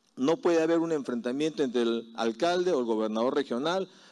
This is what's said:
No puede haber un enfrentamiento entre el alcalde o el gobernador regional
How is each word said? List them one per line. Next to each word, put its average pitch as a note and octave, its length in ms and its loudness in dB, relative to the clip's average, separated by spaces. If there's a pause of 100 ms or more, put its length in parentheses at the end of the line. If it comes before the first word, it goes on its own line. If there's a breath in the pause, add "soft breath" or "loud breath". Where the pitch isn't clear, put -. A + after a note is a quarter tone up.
(140)
No D3 220 0
puede E3 260 4
haber E3 160 2
un E3 140 0
enfrentamiento C#3 720 -2
entre A#2+ 180 0
el A#2 320 -2
alcalde E3+ 560 0
o D#3+ 80 2
el B2 60 0
gobernador A2 500 0
regional D3 560 -2 (220 loud breath)